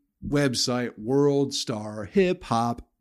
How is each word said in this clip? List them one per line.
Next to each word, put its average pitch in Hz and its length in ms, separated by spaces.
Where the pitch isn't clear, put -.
website, 127 720
world 139 560
star 107 520
hip 180 380
hop 117 380